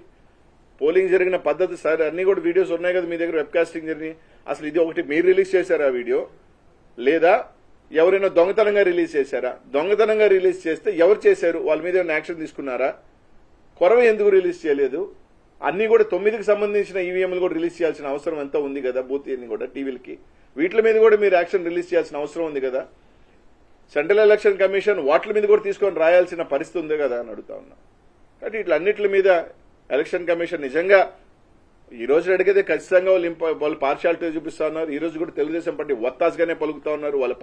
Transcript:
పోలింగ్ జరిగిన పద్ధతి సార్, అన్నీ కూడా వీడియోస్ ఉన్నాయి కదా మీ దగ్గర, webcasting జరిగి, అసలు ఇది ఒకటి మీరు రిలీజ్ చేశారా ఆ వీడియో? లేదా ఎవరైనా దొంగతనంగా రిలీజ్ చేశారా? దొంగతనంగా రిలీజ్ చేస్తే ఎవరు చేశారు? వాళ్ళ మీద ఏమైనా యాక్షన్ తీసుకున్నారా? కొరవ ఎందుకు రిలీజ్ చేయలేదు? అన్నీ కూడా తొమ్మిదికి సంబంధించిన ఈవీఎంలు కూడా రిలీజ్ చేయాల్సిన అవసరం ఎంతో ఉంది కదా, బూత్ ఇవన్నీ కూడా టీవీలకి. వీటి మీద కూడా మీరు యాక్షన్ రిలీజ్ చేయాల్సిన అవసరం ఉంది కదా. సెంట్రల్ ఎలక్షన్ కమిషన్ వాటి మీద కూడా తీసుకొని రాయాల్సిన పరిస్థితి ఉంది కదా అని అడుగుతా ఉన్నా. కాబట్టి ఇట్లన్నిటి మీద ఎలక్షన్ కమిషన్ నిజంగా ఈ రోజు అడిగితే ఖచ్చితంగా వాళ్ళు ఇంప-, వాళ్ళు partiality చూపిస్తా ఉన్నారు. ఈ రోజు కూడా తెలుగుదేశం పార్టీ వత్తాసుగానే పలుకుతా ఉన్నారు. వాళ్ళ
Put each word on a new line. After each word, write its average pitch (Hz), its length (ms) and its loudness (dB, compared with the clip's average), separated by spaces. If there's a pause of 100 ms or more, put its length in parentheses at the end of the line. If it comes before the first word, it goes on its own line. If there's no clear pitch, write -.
(800)
పోలింగ్ 175 320 2
జరిగిన 185 240 2 (100)
పద్ధతి 175 360 -2
సార్, 160 180 0
అన్నీ 160 280 -2
కూడా 185 180 0
వీడియోస్ 170 280 0
ఉన్నాయి 180 220 -2
కదా 175 140 -2
మీ 170 100 -6
దగ్గర, 170 200 -4
webcasting 165 500 -4
జరిగి, 160 200 -10 (360)
అసలు 147 200 -8
ఇది 151 160 -2
ఒకటి 165 180 -2 (100)
మీరు 165 200 0
రిలీజ్ 190 240 2
చేశారా 165 340 0
ఆ 131 80 -2
వీడియో? 123 220 -2 (800)
లేదా 160 360 4 (580)
ఎవరైనా 185 460 2
దొంగతనంగా 202 520 2
రిలీజ్ 175 280 -2
చేశారా? 123 340 -2 (240)
దొంగతనంగా 208 600 2
రిలీజ్ 185 300 2
చేస్తే 165 240 -2 (140)
ఎవరు 202 240 6
చేశారు? 175 400 2
వాళ్ళ 156 180 0
మీద 180 140 -2
ఏమైనా 165 180 -2
యాక్షన్ 160 260 -8
తీసుకున్నారా? 135 460 -4 (920)
కొరవ 202 180 6 (120)
ఎందుకు 208 260 2
రిలీజ్ 175 260 0
చేయలేదు? 143 380 0 (600)
అన్నీ 180 300 -2
కూడా 220 200 6
తొమ్మిదికి 202 380 -2
సంబంధించిన 208 480 0 (100)
ఈవీఎంలు 185 360 -2
కూడా 170 140 -2
రిలీజ్ 170 220 -4
చేయాల్సిన 151 340 -2
అవసరం 151 300 -6
ఎంతో 139 240 -4
ఉంది 139 200 -8
కదా, 127 220 -2
బూత్ 139 200 -6
ఇవన్నీ 123 240 -8
కూడా 110 120 -6 (100)
టీవీలకి. 135 400 -10 (400)
వీటి 185 320 0
మీద 220 180 4
కూడా 214 180 6
మీరు 190 160 4
యాక్షన్ 175 300 -2
రిలీజ్ 175 220 -6
చేయాల్సిన 160 300 -2
అవసరం 156 280 -6
ఉంది 143 180 -6
కదా. 127 140 -4 (1120)
సెంట్రల్ 180 320 4
ఎలక్షన్ 208 360 4
కమిషన్ 196 360 0 (100)
వాటి 170 280 2
మీద 208 140 2
కూడా 208 160 4
తీసుకొని 190 360 -2
రాయాల్సిన 175 380 4 (120)
పరిస్థితి 160 300 -4
ఉంది 156 200 -4
కదా 123 180 -2
అని 117 120 -12
అడుగుతా - 280 -16
ఉన్నా. - 140 -20 (640)
కాబట్టి 214 220 -8
ఇట్లన్నిటి 185 520 0
మీద 190 140 4 (600)
ఎలక్షన్ 160 420 -4
కమిషన్ 170 360 -4
నిజంగా 175 320 4 (920)
ఈ 117 140 -12
రోజు 160 260 2
అడిగితే 190 300 2
ఖచ్చితంగా 185 500 0
వాళ్ళు 175 180 2
ఇంప-, 165 320 -4
వాళ్ళు 147 220 -4
partiality 165 420 -2
చూపిస్తా 160 400 -8
ఉన్నారు. 156 260 -6
ఈ 143 60 -6
రోజు 156 240 -6
కూడా 160 160 -8
తెలుగుదేశం 160 380 -4
పార్టీ 147 180 -6
వత్తాసుగానే 160 640 -2
పలుకుతా 151 320 -8
ఉన్నారు. 147 260 -4
వాళ్ళ 123 260 -2